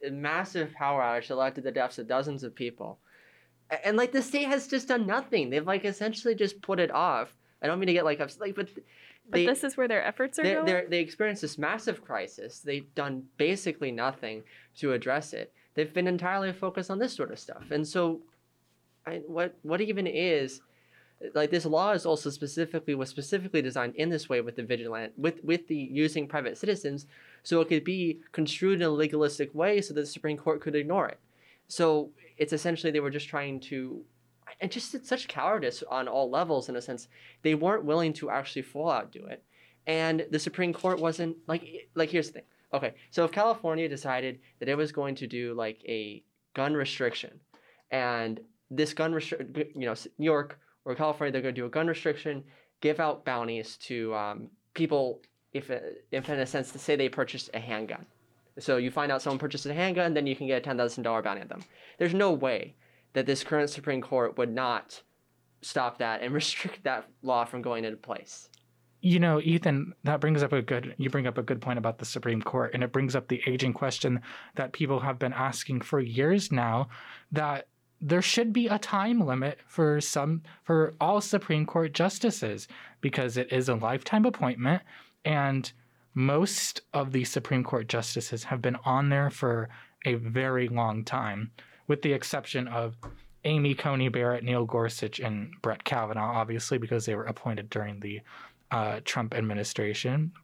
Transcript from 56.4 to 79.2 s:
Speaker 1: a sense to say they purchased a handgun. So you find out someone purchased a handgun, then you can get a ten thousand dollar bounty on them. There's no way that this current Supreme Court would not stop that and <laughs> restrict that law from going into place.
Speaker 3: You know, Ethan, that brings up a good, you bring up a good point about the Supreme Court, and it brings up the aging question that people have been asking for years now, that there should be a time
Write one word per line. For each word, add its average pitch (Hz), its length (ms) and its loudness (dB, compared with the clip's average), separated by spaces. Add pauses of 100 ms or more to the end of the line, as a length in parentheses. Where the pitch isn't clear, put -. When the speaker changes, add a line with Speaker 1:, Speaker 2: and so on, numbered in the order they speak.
Speaker 1:
a 131 60 0
sense 131 260 -2
to - 80 -12
say 147 160 2
they 135 140 4
purchased 131 440 -4
a 113 60 -4
handgun. 110 460 -6 (540)
So 131 180 2
you 127 140 0
find 147 200 0
out 135 100 0
someone 135 180 -2
purchased 143 260 -4
a 143 80 -4
handgun, 175 400 2
then 147 140 2
you 131 80 0
can 135 120 -6
get 131 100 2
a 123 40 -2
ten 131 160 -2
thousand 120 260 0
dollar 113 180 0
bounty 98 200 -2
on 110 60 -14
them. - 160 -12 (360)
There's 170 140 2
no 196 180 4
way 131 440 0 (380)
that 131 140 2
this 135 160 0
current 147 260 2
Supreme 139 320 -4
Court 127 360 0
would 120 140 2
not 120 520 -2 (580)
stop 123 380 -2
that 113 220 0
and 123 120 -2
<laughs> 156 80 2
restrict - 420 -4
that 127 240 -2 (140)
law 120 240 2
from 120 160 -8
going 117 240 -2
into 110 120 -4
place. - 520 -10 (520)
Speaker 3:
You 180 180 6
know, 160 220 6
Ethan, 165 520 2 (120)
that 143 160 2
brings 151 220 4
up 143 100 0
a 131 80 4
good, 123 360 -2
you 131 120 0
bring 131 180 2
up 117 100 -2
a 127 60 2
good 120 180 -2
point 123 160 0
about 113 220 0
the 113 60 -10
Supreme 117 360 -2
Court, 120 320 0
and 123 100 0
it 123 100 -2
brings 135 220 2
up 131 120 -2
the 127 200 0
aging 127 260 2
question 123 480 0 (340)
that 131 180 -4
people 139 280 0
have 131 180 -2
been 143 140 0
asking 127 480 -2
for - 180 0
years 139 520 2
now, 120 360 2 (440)
that 147 360 -2 (320)
there 170 220 4
should 233 320 2
be 233 140 4
a 208 120 2
time 214 460 2